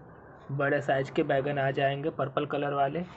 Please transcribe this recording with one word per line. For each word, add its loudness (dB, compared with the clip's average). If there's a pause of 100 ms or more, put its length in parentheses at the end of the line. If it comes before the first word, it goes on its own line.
(520)
बड़े 2
साइज 2
के 2
बैगन 2
आ 2
जाएंगे, 0
पर्पल -2
कलर -2
वाले। 2 (120)